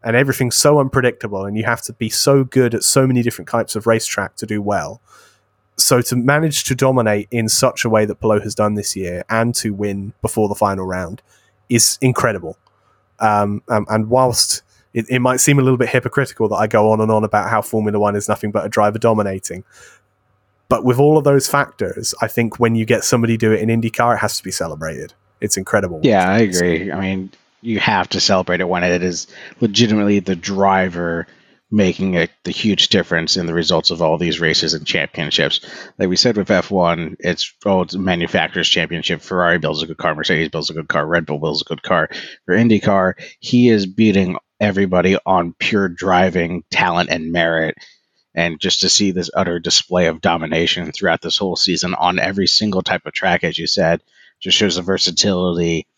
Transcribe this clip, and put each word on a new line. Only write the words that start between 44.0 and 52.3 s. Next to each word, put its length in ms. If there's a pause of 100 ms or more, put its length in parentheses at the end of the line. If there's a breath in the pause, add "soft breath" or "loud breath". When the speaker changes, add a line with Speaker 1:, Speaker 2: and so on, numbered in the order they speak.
Speaker 2:
everybody 640
on 340
pure 300
driving 840
talent 380
and 240
merit. 420 (580 soft breath)
And 240
just 240
to 80
see 220
this 220
utter 260
display 460
of 160
domination 720
throughout 280
this 160
whole 200
season 360
on 260
every 280